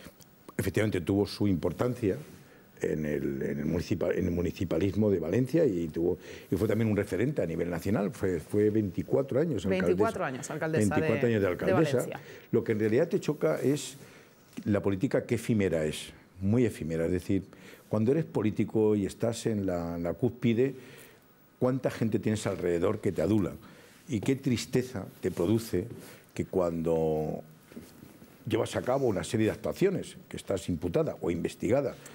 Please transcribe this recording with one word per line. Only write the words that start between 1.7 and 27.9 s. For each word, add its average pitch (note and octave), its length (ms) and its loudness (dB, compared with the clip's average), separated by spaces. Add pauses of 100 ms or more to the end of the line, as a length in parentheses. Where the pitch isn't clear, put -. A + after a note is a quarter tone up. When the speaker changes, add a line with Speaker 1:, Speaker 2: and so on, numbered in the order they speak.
Speaker 1:
en D#2+ 240 0
el, C#2 360 -2
en D2 180 -4
el D2 60 -4
municipa-, E2 460 -2
en F2 140 0
el F2+ 60 0
municipalismo F2 800 0
de F#2+ 80 4
Valencia B2+ 480 2
y F2 220 0
tuvo, E2+ 300 0 (340)
y G2 60 2
fue G#2+ 100 2
también A2 240 2
un G2 60 2
referente G#2 440 0
a F#2 40 0
nivel E2 240 -2
nacional. G#2 420 0
Fue, F2+ 300 -2
fue G#2 300 2
veinticuatro A2+ 680 0
años C#3 260 0
alcaldesa. F#3 200 2
Speaker 2:
Veinticuatro F#3+ 400 2
años C3 260 -8
alcaldesa D#3 440 0
Speaker 1:
Veinticuatro C3+ 320 2
Speaker 2:
de, A#2 60 2
Speaker 1:
años G#2 80 2
de G2 60 4
Speaker 2:
de F2+ 60 2
Speaker 1:
alcaldesa. E3+ 440 2
Speaker 2:
Valencia. - 220 -2 (320)
Speaker 1:
Lo A#2 100 4
que A2+ 120 0
en G#2+ 60 -2
realidad A2+ 280 4
te E3+ 140 0
choca D#3 400 0
es C#3+ 340 0 (720)
la G2+ 160 2
política, G2+ 420 0
qué B2 120 -2
efímera F#2+ 500 2
es, - 260 -6 (300)
muy A2+ 240 4
efímera. E2 400 -2
Es F2 60 0
decir, F#2 320 0 (440)
cuando A2 240 2
eres D#3+ 140 2
político G#2+ 720 2
y G2 80 0
estás A2+ 400 -2
en G#2 200 0
la, E2+ 320 -2
la E2+ 160 -2
cúspide, A#2+ 600 0 (840)
¿cuánta C3 300 2
gente A2 300 0
tienes G#2+ 280 0
alrededor F2 520 0
que G2 140 -2
te D#2 80 -2
adula? F2+ 320 2 (560)
Y A#2 100 0
qué C3 160 0
tristeza B2 680 -2 (160)
te F#2 100 -2
produce F2+ 560 0 (460)
que F2 140 -4
cuando D#2+ 960 0 (1000)